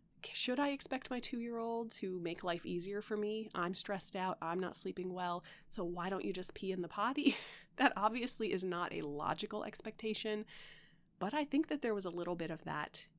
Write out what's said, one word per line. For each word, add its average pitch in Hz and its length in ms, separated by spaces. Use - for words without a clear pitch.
k-, - 120
should 247 240
I 285 120
expect 277 400
my 247 100
two-year-old 233 720
to 185 280
make 170 220
life 170 220
easier 185 380
for 214 140
me? 214 380
I'm 180 200
stressed - 420
out. 185 240
I'm 165 180
not 180 180
sleeping 185 360
well. 180 320
So 190 160
why 175 240
don't 190 160
you 202 80
just 185 220
pee 190 180
in 185 100
the 170 60
potty? 269 520
<laughs> - 60
That 170 180
obviously 220 600
is 190 100
not 175 300
a 170 80
logical 151 600
expectation, 214 840
but 214 160
I 294 100
think 285 240
that 294 140
there 233 100
was 196 140
a 175 40
little 175 240
bit 170 160
of 160 140
that 151 400